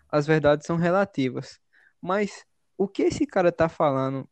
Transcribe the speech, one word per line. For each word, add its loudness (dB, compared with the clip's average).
as 0
verdades 2
são -2
relativas", -2
mas -4
o 0
que -4
esse 0
cara 2
tá 0
falando -2